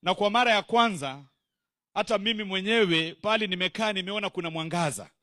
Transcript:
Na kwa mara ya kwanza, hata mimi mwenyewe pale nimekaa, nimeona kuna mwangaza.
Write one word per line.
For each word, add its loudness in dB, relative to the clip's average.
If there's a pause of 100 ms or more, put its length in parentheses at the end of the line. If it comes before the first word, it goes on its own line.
Na 0
kwa 2
mara 4
ya 2
kwanza, 0 (680)
hata 0
mimi -2
mwenyewe 2
pale 0
nimekaa, -2
nimeona -4
kuna -6
mwangaza. -4 (120)